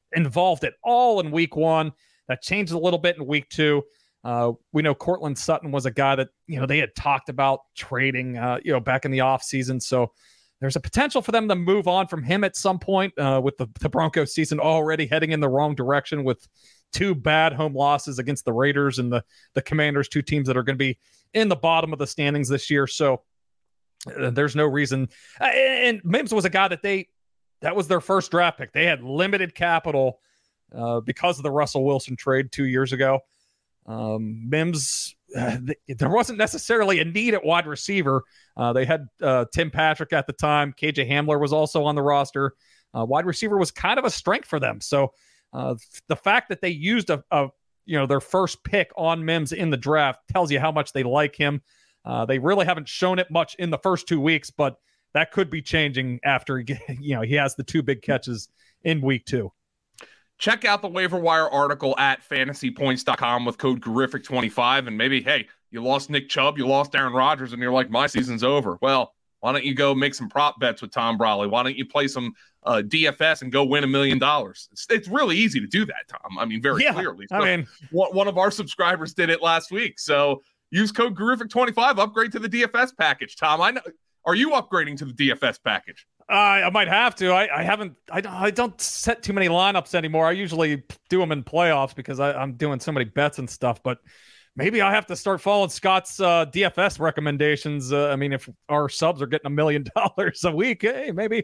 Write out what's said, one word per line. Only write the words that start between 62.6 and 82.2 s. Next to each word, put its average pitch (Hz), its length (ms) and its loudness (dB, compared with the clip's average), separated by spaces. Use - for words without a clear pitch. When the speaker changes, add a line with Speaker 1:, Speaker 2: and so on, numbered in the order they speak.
Speaker 2:
points 127 340 -2
dot 131 140 0
com 120 260 0
with 120 140 -2
code 127 240 0
Gurific 127 420 -2
twenty-five. 127 640 0
And 110 100 -8
maybe, 127 240 2
hey, 127 260 0
you 113 120 -10
lost 135 260 0
Nick 139 220 -4
Chubb, 147 260 2
you 135 100 -2
lost 139 300 2
Aaron 135 160 0
Rodgers, 131 400 2
and 120 80 -10
you're 123 100 -2
like, 127 200 2
"My 123 160 2
season's 123 360 -2
over." 123 380 0
Well, 131 320 2
why 120 120 0
don't 139 140 -2
you 139 80 -2
go 139 200 2
make 135 200 0
some 110 160 -10
prop 143 280 0
bets 117 220 -2
with 113 120 -14
Tom 117 260 0
Brolley? 104 320 2
Why 117 120 2
don't 131 140 -4
you 135 80 -6
play 143 240 0
some, 127 240 -6
uh, 113 180 2
D 156 260 0
F 143 140 -2
S 160 220 2
and 127 100 -8
go 139 120 4
win 143 200 2
a - 20 0
million 135 320 2
dollars? 131 540 -2
It's, - 160 -14
it's 214 200 0
really 202 280 2
easy 185 240 2
to 104 60 -6
do 208 180 0
that, - 240 -10
Tom. - 300 -14
I 117 80 -2
mean, 113 160 -6
very 135 220 2
Speaker 1:
Yeah, 294 100 2
Speaker 2:
clearly. 175 360 -6
Speaker 1:
I 185 80 -2
Speaker 2:
So 208 60 2
Speaker 1:
mean 175 220 0
Speaker 2:
one, 180 240 2
one 196 120 2
of 185 120 -2
our 196 120 4
subscribers 175 640 -2
did 170 160 2
it 165 140 2
last 165 280 2
week. 202 280 -4
So 143 440 2
use 202 200 2
code 233 240 0
Gurific 226 360 -2
twenty-five, 240 480 2
upgrade 214 340 0